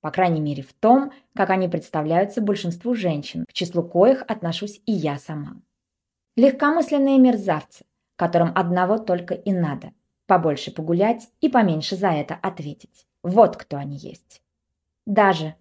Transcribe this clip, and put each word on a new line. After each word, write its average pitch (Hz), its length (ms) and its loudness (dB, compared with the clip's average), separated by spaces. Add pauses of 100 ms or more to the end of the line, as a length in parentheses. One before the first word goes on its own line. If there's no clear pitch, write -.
По 151 100 -8
крайней 165 300 2
мере 143 220 -4
в - 100 -20
том, 269 400 2 (200)
как 190 160 -2
они 190 200 0
представляются 170 720 -2
большинству 202 520 -4
женщин, 165 540 -4
к - 60 -20
числу 175 280 -4
коих 208 460 2
отношусь 208 580 -8
и 233 60 -2
я 151 260 -2
сама. 147 380 -12 (800)
Легкомысленные 277 840 2
мерзавцы, 196 680 0 (320)
которым 170 360 2
одного 180 440 2
только 180 360 -4
и 196 200 -4
надо: 160 400 -4 (320)
побольше 165 460 0
погулять 175 580 -2 (100)
и 311 80 0
поменьше 190 480 2
за 185 140 0
это 151 260 -4
ответить. - 720 -12 (160)
Вот 190 320 4
кто - 220 -12
они 143 180 -10
есть. - 460 -20 (640)
Даже 190 560 2